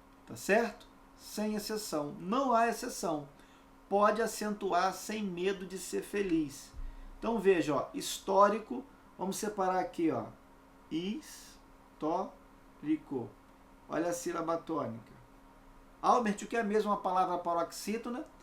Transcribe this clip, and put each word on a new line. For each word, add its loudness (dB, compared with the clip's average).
tá -16
certo? 2
Sem -4
exceção. -4
Não 2
há 6
exceção. -4
Pode 4
acentuar 0
sem -6
medo -2
de -10
ser -6
feliz. -2
Então -2
veja, 6
ó, 0
histórico, 2
vamos -4
separar 0
aqui, 0
ó, -2
histórico. -6
Olha -2
a 0
sílaba -2
tônica. -6
Albert, 4
o -10
que -4
é 2
mesmo 2
a 2
palavra 2
paroxítona? -2